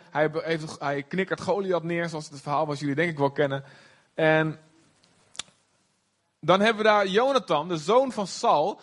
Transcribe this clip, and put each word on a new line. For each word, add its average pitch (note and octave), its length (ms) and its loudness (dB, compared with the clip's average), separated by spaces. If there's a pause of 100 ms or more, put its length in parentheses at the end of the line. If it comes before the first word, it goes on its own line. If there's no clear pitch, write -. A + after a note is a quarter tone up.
(120)
Hij D3+ 200 2
be-, D#3+ 120 -6
heeft, D#3 360 -6
hij C#3+ 240 -4
knikkert F3 380 -4
Goliath F#3 420 -2
neer, E3+ 260 -4
zoals D#3 200 -10
het C#3 120 -18
verhaal D3 240 -2
was D3 140 -4
jullie C#3+ 160 -2
denk E3+ 140 0
ik D#3 80 -8
wel C#3 140 2
kennen. C#3 320 -2 (500)
En D#3 460 2 (1900)
dan F#3 140 6
hebben G#3+ 240 2
we A3 60 4
daar G#3 180 4
Jonathan, G3 600 0
de F3 100 -4
zoon A#3 340 2
van G3+ 160 -6
Saul, F#3 560 0